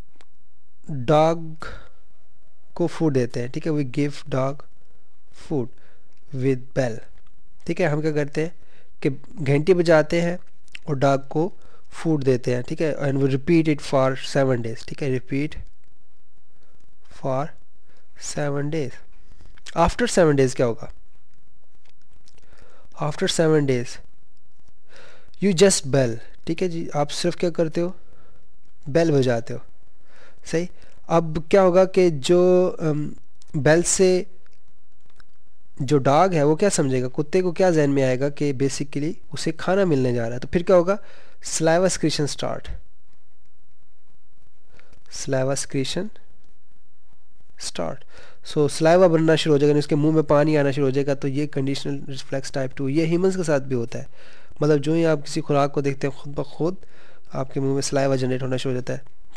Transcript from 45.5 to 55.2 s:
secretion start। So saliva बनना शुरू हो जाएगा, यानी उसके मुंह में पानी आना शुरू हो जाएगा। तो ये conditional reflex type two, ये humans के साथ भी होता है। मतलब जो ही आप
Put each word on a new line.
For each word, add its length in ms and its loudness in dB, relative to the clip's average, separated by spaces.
secretion 520 -2
start। 440 -4
So 240 2
saliva 380 6
बनना 280 6
शुरू 180 4
हो 40 6
जाएगा, 120 6
यानी 80 4
उसके 160 0
मुंह 200 4
में 100 4
पानी 320 4
आना 160 4
शुरू 140 2
हो 40 2
जाएगा। 240 2
तो 140 -2
ये 180 0
conditional 640 -2
reflex 440 -4
type 240 -2
two, 120 -2
ये 180 2
humans 300 4
के 80 0
साथ 160 4
भी 140 -2
होता 240 -2
है। 100 -6
मतलब 160 6
जो 160 0
ही 100 4
आप 180 2